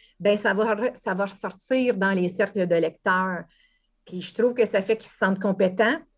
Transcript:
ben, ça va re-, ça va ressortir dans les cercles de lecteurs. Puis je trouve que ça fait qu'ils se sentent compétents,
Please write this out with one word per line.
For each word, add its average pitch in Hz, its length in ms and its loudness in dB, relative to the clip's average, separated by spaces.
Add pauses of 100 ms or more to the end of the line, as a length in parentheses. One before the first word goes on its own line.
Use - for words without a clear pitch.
(200)
ben, 202 160 2
ça 208 180 0
va 214 220 0
re-, 226 260 -2
ça 202 120 -2
va 190 120 -2
ressortir 240 720 -2
dans 196 160 0
les 180 160 2
cercles 196 400 -2
de 170 80 2
lecteurs. 180 680 0 (600)
Puis 185 160 -10
je - 120 -14
trouve 240 200 2
que 240 120 2
ça 208 160 0
fait 220 160 0
qu'ils - 140 -16
se - 60 -16
sentent 190 220 0
compétents, 196 600 2 (180)